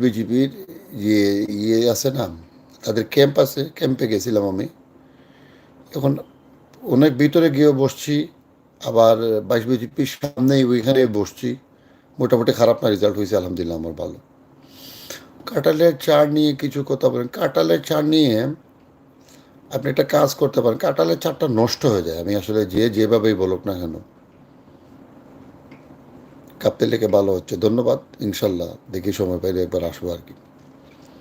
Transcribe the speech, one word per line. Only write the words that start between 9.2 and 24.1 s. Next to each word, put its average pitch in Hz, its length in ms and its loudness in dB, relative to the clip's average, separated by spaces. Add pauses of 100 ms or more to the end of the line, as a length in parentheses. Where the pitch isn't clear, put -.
বাইশ 117 220 2
বিজিপির 127 440 -4
সামনেই 135 560 2
ওইখানে 123 300 2 (180)
বসছি। 113 300 -4 (720)
মোটামুটি 120 400 2
খারাপ 117 220 4
না, - 80 0
রেজাল্ট 101 300 0
হয়েছে 101 200 -2
আলহামদুলিল্লাহ 87 420 -6
আমার 82 200 -8
ভালো। 90 160 -10 (1300)
কাঁঠালের 160 440 2 (120)
চার 151 200 6 (100)
নিয়ে 151 160 2 (100)
কিছু 143 180 -4 (120)
কথা 135 220 0
বলেন। 123 140 -4 (100)
কাঁঠালের 160 520 0
চার 151 140 0 (120)
নিয়ে 143 200 4 (1400)
আপনি 135 180 -4
একটা 135 120 0 (100)
কাজ 147 140 4 (120)
করতে 139 220 0
পারেন, 117 220 2
কাঁঠালের 165 380 0
চারটা 156 240 -4 (120)
নষ্ট 117 220 0 (100)
হয়ে 95 160 0
যায়। 82 160 -6
আমি 98 180 -4
আসলে 107 200 -2 (120)
যে 104 100 2 (140)
যেভাবেই 110 440 2
বলুক 92 280 -2
না 98 120 -4
কেন, 80 140 -8 (2750)